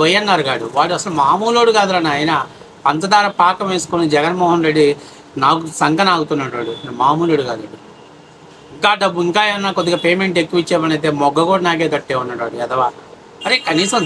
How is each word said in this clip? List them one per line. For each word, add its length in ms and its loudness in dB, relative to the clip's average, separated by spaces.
వైఎన్ఆర్ 440 2
గాడు, 180 -4
వాడు 160 2
అసలు 200 -6
మామూలోడు 640 2
కాదురా 300 2
నాయన. 260 0
పంచదార 420 2
పాకం 320 2
వేసుకొని 420 -2
జగన్మోహన్ 520 2
రెడ్డి 200 4
నాకు 260 2
సంక 280 2
నాగుతున్నాడు, 480 -2
వాడు 160 -6
మామూలుడు 460 2
కాదు 180 -8
వాడు. 120 -20
ఇంకా 200 0
డబ్బు, 240 0
ఇంకా 240 0
ఏమన్నా 200 -4
కొద్దిగా 360 -2
పేమెంట్ 360 0
ఎక్కువ 220 -2
ఇచ్చామని 320 0
అయితే 140 -2
మొగ్గ 160 2
కూడా 180 2
నాకే 260 -2
తట్టే 280 -4
ఉన్నాడు 220 -8
వాడు 200 -10
ఎదవా. 240 -2
అరే, 100 0
కనీసం 380 0